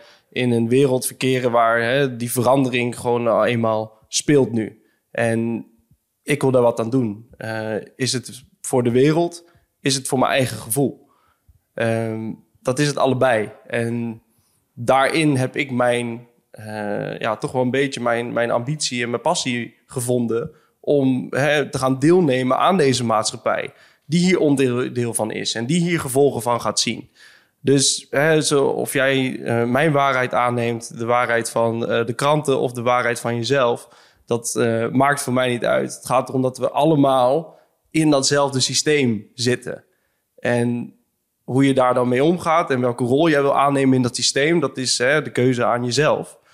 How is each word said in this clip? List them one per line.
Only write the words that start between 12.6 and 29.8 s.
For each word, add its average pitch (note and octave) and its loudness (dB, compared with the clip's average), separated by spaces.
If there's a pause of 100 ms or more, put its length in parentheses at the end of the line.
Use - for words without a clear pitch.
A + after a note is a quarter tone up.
dat B2+ -2
is D3 2
het C#3 -2
allebei. B2 2 (160)
En A#2 -6 (520)
daarin C3+ 2
heb B2+ -2
ik C3+ -6
mijn, A#2+ -2 (240)
eh, G#2+ -8
ja, A2 -2
toch C#3+ -8
wel C3 -2
een B2 -2
beetje C3+ -2
mijn, A#2+ -2
mijn A#2 0
ambitie A#2+ -4
en A#2 -4
mijn A#2+ -4
passie B2 -4 (100)
gevonden A#2+ -2 (280)
om, C3 0
hè, D3 0
te - -6
gaan C3 0
deelnemen C3 4
aan F3+ 2
deze C3 2
maatschappij A2 -2 (320)
die D#3+ 0
hier F#3 4
onderdeel B2+ 0
van A2 -4
is G#2 -6
en A2+ -4
die E3 0
hier E3+ -2
gevolgen C3 0
van A#2+ -2
gaat G#2+ -4
zien. - -4 (520)
Dus, C3+ 0
hè, D#3 2
zo, C#3 2
of - -4
jij, C3+ 0
eh, A#2 0
mijn C#3 2